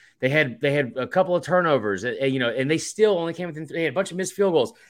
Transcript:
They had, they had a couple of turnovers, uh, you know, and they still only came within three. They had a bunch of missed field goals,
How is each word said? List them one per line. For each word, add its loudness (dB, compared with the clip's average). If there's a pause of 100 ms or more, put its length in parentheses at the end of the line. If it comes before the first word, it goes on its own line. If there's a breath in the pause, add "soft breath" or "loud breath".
(200 soft breath)
They 0
had, 0
they 0
had 0
a -4
couple 2
of 0
turnovers, 2
uh, -2
you 0
know, 0
and 0
they 2
still 2
only -4
came -8
within -10
three. -8
They -2
had -2
a -6
bunch -2
of -8
missed -6
field 2
goals, 2 (180 soft breath)